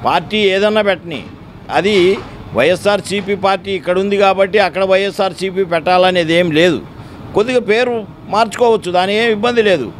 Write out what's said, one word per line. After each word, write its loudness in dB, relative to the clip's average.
పార్టీ 0
ఏదన్నా 2
పెట్టని, -4
అది 2
వైఎస్ఆర్సీపీ 0
పార్టీ -2
ఇక్కడ -2
ఉంది 0
కాబట్టి 2
అక్కడ 0
వైఎస్ఆర్సీపీ 0
పెట్టాలనేది 2
ఏం 4
లేదు. 4
కొద్దిగా 2
పేరు 0
మార్చుకోవచ్చు, 0
దాని 0
ఏం 0
ఇబ్బంది 0
లేదు. 0